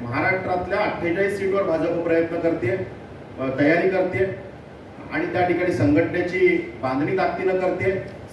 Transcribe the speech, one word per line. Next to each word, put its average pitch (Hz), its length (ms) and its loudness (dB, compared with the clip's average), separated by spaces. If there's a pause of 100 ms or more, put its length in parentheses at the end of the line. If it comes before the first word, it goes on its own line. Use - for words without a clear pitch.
महाराष्ट्रातल्या 180 760 0
अठ्ठेचाळीस 196 600 0
सीटवर 196 240 0
भाजप 170 280 2
प्रयत्न 165 480 2
करते, 180 500 0 (520)
अ, 131 60 -2 (140)
तयारी 170 280 4
करते 185 360 0 (880)
आणि 160 140 -2
त्या 175 220 2
ठिकाणी 175 240 2
संघटनेची 170 1080 2
बांधणी 165 360 0
ताकदीनं 180 400 2
करते. 185 720 -2